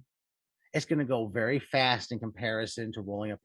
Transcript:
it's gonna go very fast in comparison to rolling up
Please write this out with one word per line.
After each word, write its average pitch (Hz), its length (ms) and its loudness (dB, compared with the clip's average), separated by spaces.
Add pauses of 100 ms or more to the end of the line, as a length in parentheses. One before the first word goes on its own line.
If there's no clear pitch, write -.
(720)
it's 151 120 0
gonna 151 200 2
go 117 220 0
very 117 320 2
fast 127 520 2
in 117 80 -4
comparison 110 760 -4
to 110 80 -6
rolling 101 300 -4
up 101 120 -8